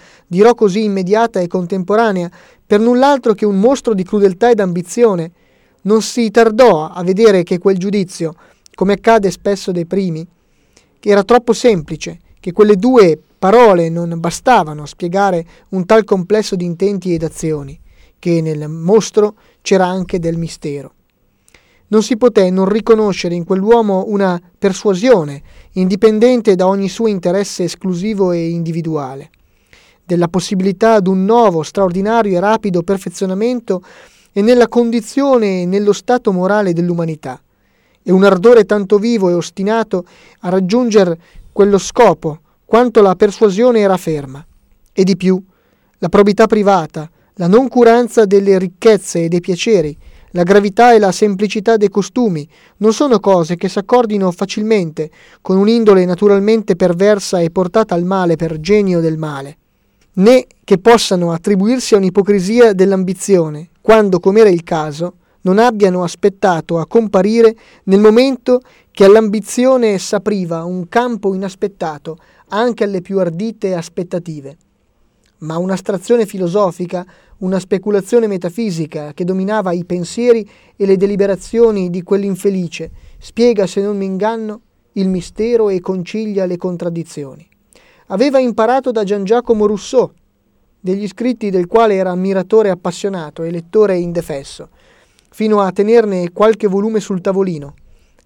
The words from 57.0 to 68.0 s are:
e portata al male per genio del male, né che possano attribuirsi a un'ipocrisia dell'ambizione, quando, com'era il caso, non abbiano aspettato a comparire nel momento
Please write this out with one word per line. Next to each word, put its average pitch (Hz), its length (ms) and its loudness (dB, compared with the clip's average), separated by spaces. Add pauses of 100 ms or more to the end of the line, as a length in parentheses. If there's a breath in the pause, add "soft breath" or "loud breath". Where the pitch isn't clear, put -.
e 165 120 -2
portata 185 420 -2
al 175 100 -2
male 180 320 -2
per 160 240 -6
genio 185 400 0
del 160 200 -2
male, 143 380 -12 (560)
né 240 340 4 (160)
che 190 160 4
possano 185 520 2
attribuirsi 202 600 -2
a 214 40 6
un'ipocrisia 202 760 2
dell'ambizione, 185 960 0 (100)
quando, 208 400 4
com'era 202 300 4
il 175 140 0
caso, 156 540 -8 (240)
non 190 180 0
abbiano 202 420 2
aspettato 175 800 -2
a 156 80 -6
comparire 220 680 2 (280 soft breath)
nel 190 160 2
momento 247 640 2 (280 soft breath)